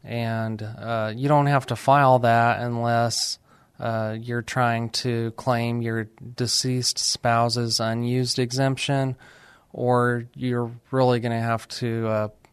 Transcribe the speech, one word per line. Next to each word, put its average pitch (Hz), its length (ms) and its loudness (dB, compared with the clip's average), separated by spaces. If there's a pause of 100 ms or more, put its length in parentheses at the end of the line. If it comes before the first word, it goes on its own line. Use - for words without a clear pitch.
And, 113 580 -4
uh, 110 500 -4
you 123 140 -4
don't 143 200 4
have 139 200 2
to - 80 -2
file 135 460 6
that 117 400 4
unless, 117 800 0 (400)
uh, 110 360 -4
you're 120 260 -4
trying 117 480 0
to 117 420 -2
claim 120 500 -2
your 113 220 -2 (320)
deceased 123 640 -2
spouse's 117 800 0
unused 120 580 -2
exemption, 135 760 0 (560)
or 120 540 2 (100)
you're 123 340 -2 (220)
really 127 260 4
gonna 117 240 0
have 117 240 -2
to, 113 400 -4
uh, 107 220 0 (240)